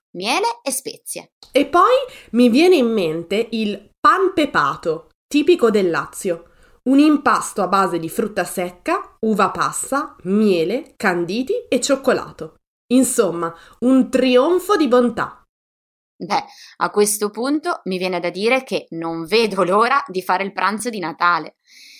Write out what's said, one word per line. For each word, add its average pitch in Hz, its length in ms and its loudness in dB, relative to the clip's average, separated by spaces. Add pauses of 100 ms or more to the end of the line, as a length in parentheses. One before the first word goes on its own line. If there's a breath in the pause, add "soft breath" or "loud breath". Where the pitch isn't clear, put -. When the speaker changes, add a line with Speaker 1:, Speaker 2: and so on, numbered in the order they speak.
(120)
Speaker 1:
miele 320 500 -4
e 277 100 -6
spezie. - 640 -12 (180)
Speaker 2:
E 277 120 2
poi 381 300 4 (360 loud breath)
mi 240 180 4
viene 339 260 6
in 240 160 2
mente 190 600 -2
il 214 460 -6
pan 359 360 2
pepato, 160 800 -2 (140)
tipico 294 460 2
del 196 180 2
Lazio, 170 600 -6 (320 soft breath)
un 269 160 4
impasto 285 640 2
a 180 60 -2
base 185 300 0
di 165 120 -6
frutta 208 340 -4
secca, 180 800 -6
uva 208 300 0
passa, 262 720 -6
miele, 196 760 0
canditi 196 560 -2 (160)
e 247 100 2
cioccolato. 247 760 -2 (320)
Insomma, 185 680 0 (260 loud breath)
un 254 300 2
trionfo 262 680 2
di 302 140 2
bontà. 233 540 0 (760)
Speaker 1:
Beh, 175 240 -4 (340 loud breath)
a 175 120 -2
questo 208 400 0
punto 294 560 -4
mi 190 120 -4
viene 185 220 -4
da 175 100 -4
dire 226 340 -2
che 202 260 -6
non 165 340 -8
vedo 196 400 0
l'ora 233 440 2
di 185 140 -6
fare 185 220 -2
il 196 80 -8
pranzo 202 380 -4
di 214 100 -8
Natale. 165 560 -2 (440 soft breath)